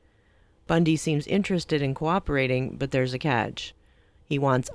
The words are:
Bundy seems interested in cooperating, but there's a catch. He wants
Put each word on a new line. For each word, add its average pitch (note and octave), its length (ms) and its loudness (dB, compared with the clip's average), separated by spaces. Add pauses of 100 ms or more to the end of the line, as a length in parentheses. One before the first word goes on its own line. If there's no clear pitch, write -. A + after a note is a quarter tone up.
(680)
Bundy E3 260 4
seems D3+ 320 0
interested F3 560 0
in C3+ 120 0
cooperating, C3+ 840 0
but C3+ 160 -4
there's B2+ 220 0
a B2+ 40 -6
catch. A#2 560 -2 (500)
He C#3+ 140 -2
wants C3 360 2